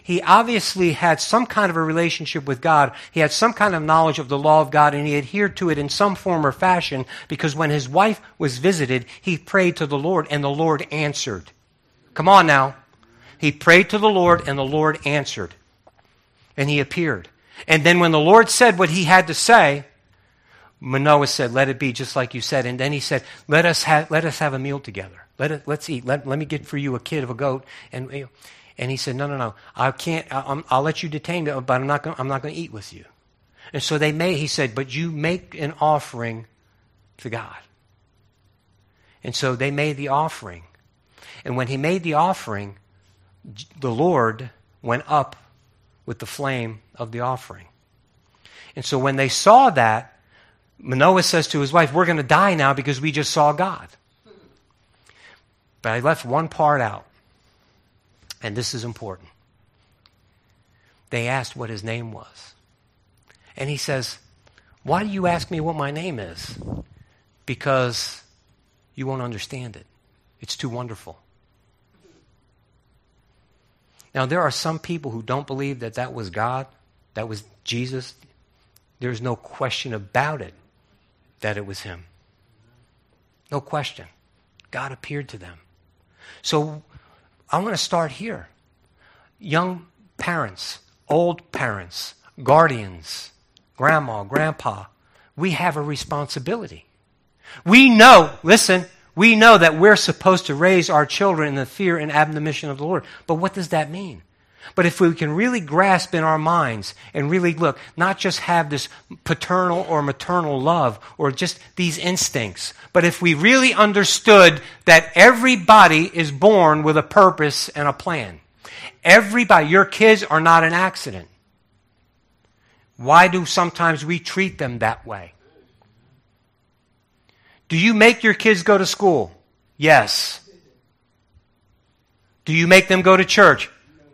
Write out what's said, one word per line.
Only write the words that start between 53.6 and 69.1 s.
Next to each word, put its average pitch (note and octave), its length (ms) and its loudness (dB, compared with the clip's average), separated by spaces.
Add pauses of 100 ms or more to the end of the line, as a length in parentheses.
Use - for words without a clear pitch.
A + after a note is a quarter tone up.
But A2+ 100 -4
I A#2+ 80 -4
left D3+ 240 -2
one D3+ 240 -4
part D3 320 0
out, G#2 240 -8 (1400)
and G#2+ 160 -10
this A#2+ 180 -8
is A#2 100 -12
important. A2 440 -16 (1800)
They A#2 160 -6
asked B2+ 300 -6
what A#2 140 -12
his G#2 120 -14
name A2+ 300 -10
was. - 420 -20 (1040)
And C3+ 120 -10
he D3 80 -8
says, C3 420 -8 (680)
"Why E3+ 180 -2
do G#3+ 60 -8
you F#3+ 180 -4
ask E3+ 240 -4
me E3+ 80 -6
what D#3 160 -6
my C#3+ 160 -6
name D#3 300 -10
is? E2+ 360 -16 (880)
Because B2+ 800 -6 (720)
you C3+ 120 -12
won't C3 160 -8